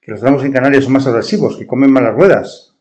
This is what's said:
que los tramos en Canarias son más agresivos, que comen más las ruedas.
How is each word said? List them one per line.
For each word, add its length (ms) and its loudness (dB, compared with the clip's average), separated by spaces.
que 100 -18
los 100 -12
tramos 220 0
en 80 -4
Canarias 340 2
son 80 -2
más 120 0
agresivos, 520 -2
que 100 -16
comen 240 2
más 100 4
las 140 0
ruedas. 640 0